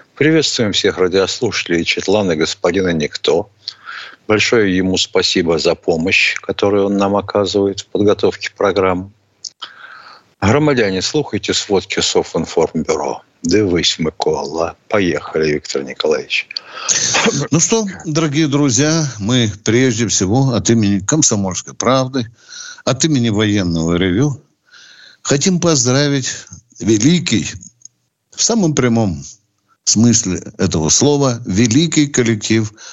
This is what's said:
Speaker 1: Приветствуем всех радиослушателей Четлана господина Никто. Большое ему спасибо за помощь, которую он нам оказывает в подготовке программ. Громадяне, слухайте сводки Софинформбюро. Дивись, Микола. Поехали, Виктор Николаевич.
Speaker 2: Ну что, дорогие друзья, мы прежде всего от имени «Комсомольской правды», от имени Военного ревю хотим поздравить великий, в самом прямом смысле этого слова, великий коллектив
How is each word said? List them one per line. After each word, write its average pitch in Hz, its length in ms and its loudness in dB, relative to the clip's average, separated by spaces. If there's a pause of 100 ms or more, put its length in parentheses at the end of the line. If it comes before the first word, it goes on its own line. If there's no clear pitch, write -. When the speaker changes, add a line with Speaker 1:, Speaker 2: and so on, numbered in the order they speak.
(160)
Speaker 1:
Приветствуем 139 580 0
всех 90 240 0
радиослушателей 90 880 0
Четлана 95 500 0
господина 87 540 0
Никто. 78 600 -2 (800)
Большое 107 480 2
ему 92 220 0
спасибо 85 640 0
за 85 160 0
помощь, - 680 0
которую 101 440 0
он 101 120 0
нам 98 180 2
оказывает 98 680 0
в - 60 -20
подготовке 101 680 0
программ. 95 560 0 (1300)
Громадяне, 113 600 2
слухайте 107 520 -4
сводки - 460 -2
Софинформбюро. 80 1200 -2 (220)
Дивись, 87 560 2
Микола. 80 760 -4 (120)
Поехали, 78 640 0
Виктор 69 320 -4
Николаевич. 65 640 -2 (1040)
Speaker 2:
Ну 160 80 2
что, 220 260 0 (200)
дорогие 156 420 0
друзья, 147 580 2 (140)
мы 113 320 0 (140)
прежде 117 420 2
всего 120 460 0
от 107 160 0
имени 104 300 2
«Комсомольской 101 720 -2
правды», 127 580 -2 (540)
от 123 200 -2
имени 127 240 2
Военного 95 680 0
ревю 95 460 0 (800)
хотим 170 380 0
поздравить 143 680 0 (500)
великий, 113 720 2 (840)
в - 120 -4
самом 185 320 2
прямом 113 480 0 (640)
смысле 107 560 2 (160)
этого 85 320 0
слова, 135 560 2
великий 131 600 2
коллектив 113 640 0 (200)